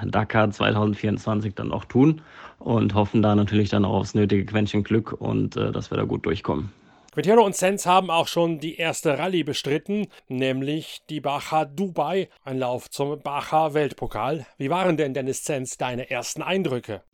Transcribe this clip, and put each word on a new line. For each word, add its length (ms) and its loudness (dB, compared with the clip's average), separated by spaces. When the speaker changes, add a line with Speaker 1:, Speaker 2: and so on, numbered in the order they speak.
Speaker 1:
Dakar 460 2
zweitausendvierundzwanzig 1040 0
dann 160 -6
auch 140 -6
tun 360 4
und 340 2
hoffen 300 4
da 100 6
natürlich 360 4
dann 140 2
auch 120 0
aufs 180 -2
nötige 320 4
Quäntchen 380 0
Glück 280 0
und, 460 -2
äh, 140 -2
dass 180 -6
wir 80 -2
da 60 0
gut 240 -4
durchkommen. 440 -2
Speaker 2:
Quintero 320 6
und 80 0
Zenz 320 -2
haben 240 4
auch 180 2
schon 300 0
die 200 -8
erste 420 0
Rallye 240 0
bestritten, 640 -2
nämlich 840 -4
die 100 -6
Baja 420 0
Dubai, 640 -2
ein 140 -6
Lauf 320 -2
zum 320 -4
Baja 540 0
Weltpokal. 720 -2
Wie 140 -2
waren 260 2
denn, 160 0
Dennis 300 -4
Zenz, 340 -4
deine 320 -4
ersten 320 -4
Eindrücke? 640 -2